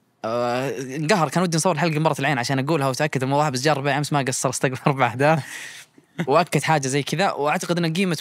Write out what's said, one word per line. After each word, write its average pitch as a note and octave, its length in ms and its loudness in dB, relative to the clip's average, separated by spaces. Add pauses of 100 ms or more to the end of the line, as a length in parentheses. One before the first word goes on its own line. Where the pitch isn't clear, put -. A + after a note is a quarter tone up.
(240)
آه، A#2+ 460 -2
انقهر، D3 580 0
كان E3+ 140 0
ودي E3+ 140 0
نصور E3 220 2
حلقة D#3+ 200 0
مباراة D#3 200 2
العين C#3 200 0
عشان C3+ 200 0
أقولها C#3 300 0
وتأكد C3 340 -2
الموضوع، C#3+ 260 2
بس B2+ 120 -4
جاء D3 140 4
ربيع C3+ 240 0
أمس D3 140 -2
ما D3 80 2
قصر، C3 300 -2
استقبل B2+ 340 -2
<laughs> - 20 4
أربع C3+ 260 2
أهداف C#3 320 2 (800)
وأكد D#3 360 2
حاجة D3 260 2
زي C#3 140 0
كذا. D#3+ 280 0
وأعتقد E3+ 480 -2
أن E3 140 0
قيمة F3 280 0